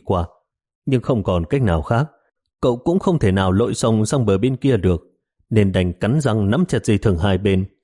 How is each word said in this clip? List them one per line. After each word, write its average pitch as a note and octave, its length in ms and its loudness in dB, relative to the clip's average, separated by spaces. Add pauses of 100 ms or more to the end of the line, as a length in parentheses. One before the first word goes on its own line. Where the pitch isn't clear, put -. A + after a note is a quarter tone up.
qua. F2 220 -2 (600)
Nhưng B2+ 160 0
không A#2 200 -2
còn F2 220 -2
cách C#3 180 -2
nào E2 200 0
khác, B2+ 280 -2 (500)
cậu B2 160 0
cũng F3 220 -2
không F#3 200 0
thể G2 140 2
nào F#2+ 200 2
lội G2+ 220 0
sông A2 320 0
sang C3 200 -2
bờ G2 120 2
bên B2+ 180 -2
kia C3+ 200 0
được, F2+ 260 0 (480)
nên G2+ 220 2
đành F2+ 200 0
cắn B2 280 -2
răng G#2+ 300 0
nắm E3 160 2
chặt A#2 180 -2
dây G#2+ 140 2
thừng F#2 200 0
hai F#2+ 200 2
bên, G2 260 0 (200)